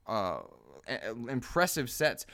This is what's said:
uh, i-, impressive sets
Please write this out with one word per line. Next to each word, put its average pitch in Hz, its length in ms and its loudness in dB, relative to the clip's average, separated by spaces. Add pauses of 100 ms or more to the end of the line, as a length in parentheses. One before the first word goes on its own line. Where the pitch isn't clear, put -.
uh, 92 320 0 (480)
i-, 123 100 -2 (300)
impressive 135 600 2
sets 139 460 0